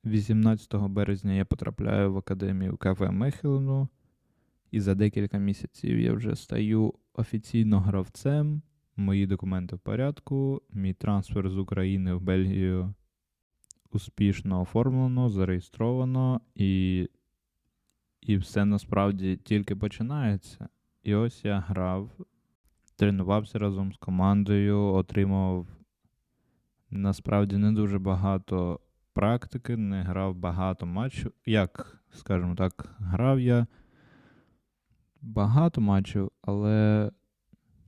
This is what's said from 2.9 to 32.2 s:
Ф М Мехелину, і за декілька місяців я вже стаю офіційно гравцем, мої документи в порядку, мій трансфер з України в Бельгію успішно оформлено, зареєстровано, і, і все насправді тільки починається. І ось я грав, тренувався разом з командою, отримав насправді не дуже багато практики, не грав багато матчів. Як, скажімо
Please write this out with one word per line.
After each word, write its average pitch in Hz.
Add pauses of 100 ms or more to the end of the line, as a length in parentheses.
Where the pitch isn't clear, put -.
Ф 95
М 92
Мехелину, 135 (840)
і 110
за 95
декілька 101
місяців 101
я 117
вже 107
стаю 110 (180)
офіційно 110
гравцем, 143 (340)
мої 98
документи 92
в -
порядку, 135 (100)
мій 95
трансфер 98
з 95
України 95
в 90
Бельгію 92 (1000)
успішно 98
оформлено, 127
зареєстровано, 123 (140)
і, 92 (1120)
і 104
все 101
насправді 98
тільки 101
починається. 110 (340)
І 104
ось 117
я 101
грав, 92 (840)
тренувався 101
разом 98
з -
командою, 101
отримав 95 (1200)
насправді 98
не 104
дуже 104
багато 92 (320)
практики, 120
не 98
грав 92
багато 90
матчів. 104 (140)
Як, -
скажімо 87